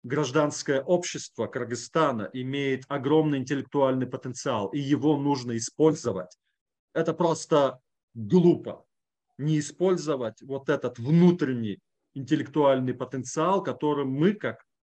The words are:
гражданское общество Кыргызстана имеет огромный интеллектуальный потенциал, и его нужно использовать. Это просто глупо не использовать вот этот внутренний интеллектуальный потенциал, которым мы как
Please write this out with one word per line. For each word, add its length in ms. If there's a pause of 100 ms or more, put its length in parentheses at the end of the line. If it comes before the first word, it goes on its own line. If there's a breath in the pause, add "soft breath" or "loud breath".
гражданское 800
общество 640
Кыргызстана 840
имеет 560
огромный 500
интеллектуальный 680
потенциал, 640
и 100
его 380
нужно 400
использовать. 800 (560)
Это 200
просто 680 (360)
глупо 720 (540)
не 200
использовать 840
вот 260
этот 300
внутренний 800 (360)
интеллектуальный 800
потенциал, 680
которым 480
мы 220
как 300 (360)